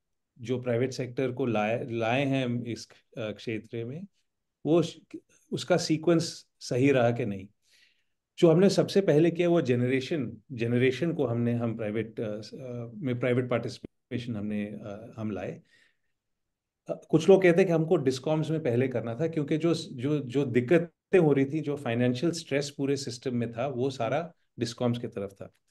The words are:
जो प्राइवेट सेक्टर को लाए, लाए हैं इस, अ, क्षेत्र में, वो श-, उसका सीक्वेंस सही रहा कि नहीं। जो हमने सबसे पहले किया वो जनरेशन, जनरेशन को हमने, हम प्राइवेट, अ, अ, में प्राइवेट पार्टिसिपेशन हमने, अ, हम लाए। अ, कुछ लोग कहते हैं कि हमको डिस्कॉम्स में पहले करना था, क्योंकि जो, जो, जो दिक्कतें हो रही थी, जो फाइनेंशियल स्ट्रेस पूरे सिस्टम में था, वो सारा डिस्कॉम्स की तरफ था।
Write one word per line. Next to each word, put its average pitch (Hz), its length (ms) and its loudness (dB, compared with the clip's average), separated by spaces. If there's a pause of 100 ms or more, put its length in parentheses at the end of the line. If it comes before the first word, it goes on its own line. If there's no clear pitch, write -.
(400)
जो 120 220 -4
प्राइवेट 117 300 0
सेक्टर 127 400 -4
को 127 140 -4
लाए, 110 440 0
लाए 117 340 0
हैं 127 400 -2
इस, 117 240 -10 (300)
अ, 107 120 -6
क्षेत्र 110 540 -8
में, 143 180 -12 (640)
वो 165 160 4
श-, - 160 -8 (540)
उसका 180 240 0
सीक्वेंस 160 680 0 (140)
सही 135 300 2
रहा 123 200 4
कि 120 140 -2
नहीं। 98 220 -6 (920)
जो 170 120 8
हमने 185 200 6
सबसे - 300 2
पहले 170 300 6
किया 175 180 2
वो 170 120 4
जनरेशन, 127 760 0 (160)
जनरेशन 123 600 0
को 143 140 0
हमने, 117 260 0
हम 117 240 -2
प्राइवेट, 110 440 -6
अ, 107 200 -6 (140)
अ, 120 400 -12
में 123 260 -4
प्राइवेट 123 300 0
पार्टिसिपेशन 120 840 -6
हमने, 104 280 -4
अ, 104 520 -12
हम 110 140 -6
लाए। 107 300 -8 (1300)
अ, - 180 -8
कुछ 160 200 4
लोग 190 140 8
कहते 175 160 6
हैं 190 80 6
कि 165 60 0
हमको 160 240 2
डिस्कॉम्स 143 540 -2
में 156 120 -2
पहले 123 260 0
करना 117 260 -4
था, 156 120 -2
क्योंकि 160 320 -2
जो, 160 160 0
जो, 143 440 -4
जो 127 260 -2
दिक्कतें 127 760 2
हो 156 140 6
रही 135 120 4
थी, 147 160 -2
जो 143 160 -4
फाइनेंशियल 123 560 0
स्ट्रेस 143 380 -4
पूरे 139 260 -2
सिस्टम 123 400 -6
में 120 160 -2
था, 120 140 -4
वो 131 240 -4
सारा 131 420 -4 (260)
डिस्कॉम्स 120 400 -2
की 120 80 -8
तरफ 101 240 -8
था। - 240 -20 (160)